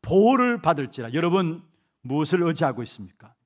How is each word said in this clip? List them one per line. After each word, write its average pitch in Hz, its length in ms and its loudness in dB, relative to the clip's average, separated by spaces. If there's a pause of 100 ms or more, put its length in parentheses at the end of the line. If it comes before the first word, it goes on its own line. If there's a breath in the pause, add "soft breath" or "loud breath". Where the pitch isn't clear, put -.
보호를 233 600 2
받을지라. 135 500 -2
여러분, 170 500 0 (380)
무엇을 151 420 -2
의지하고 156 420 -2
있습니까? 104 500 -20 (120)